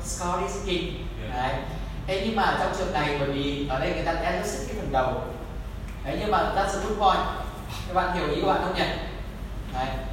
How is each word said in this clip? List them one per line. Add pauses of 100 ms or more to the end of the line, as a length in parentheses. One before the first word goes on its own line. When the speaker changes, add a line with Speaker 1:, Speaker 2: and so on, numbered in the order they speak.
Speaker 1:
Scott
is
king. (140)
Speaker 2:
Yeah.
Speaker 1:
Đấy. (460)
Thế
nhưng
mà
trong
trường
này,
bởi
vì
ở
đây
người
ta
elicit
cái
phần
đầu. (840)
Đấy,
nhưng
mà
that's
a
good
point. (600)
Các
bạn
hiểu
ý
của
bạn
không
nhỉ? (880)
Đấy. (260)